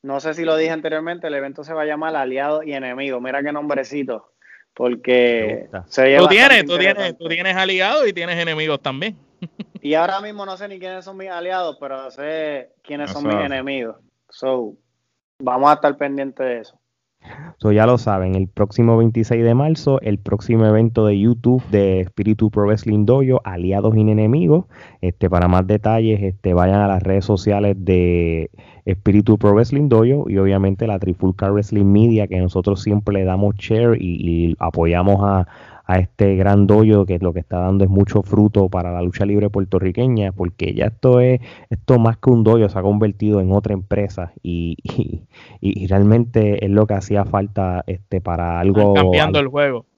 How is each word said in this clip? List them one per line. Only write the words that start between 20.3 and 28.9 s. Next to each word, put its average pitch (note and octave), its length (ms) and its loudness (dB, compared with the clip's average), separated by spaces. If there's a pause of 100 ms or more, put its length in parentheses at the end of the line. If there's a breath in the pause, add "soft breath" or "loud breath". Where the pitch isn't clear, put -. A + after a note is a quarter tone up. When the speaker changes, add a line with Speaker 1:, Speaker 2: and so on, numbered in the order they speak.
Speaker 2:
evento A2 400 2
de G2+ 120 2
YouTube A#2+ 520 0
de F#2+ 300 2
Espíritu G#2 500 -2
Pro G#2 160 0
Wrestling G#2+ 380 0
Dojo, B2+ 380 2
Aliados F#2+ 540 -2
y G#2+ 40 4
Enemigos. B2 640 2 (360 loud breath)
Este, F2+ 300 -2
para F2+ 160 2
más F#2 180 4
detalles, G#2+ 560 0
este, F#2+ 320 -4
vayan F#2 280 4
a G2+ 60 2
las F#2+ 140 0
redes F#2+ 240 -2
sociales G2+ 540 0
de F2 720 0 (340 soft breath)
Espíritu G#2 540 2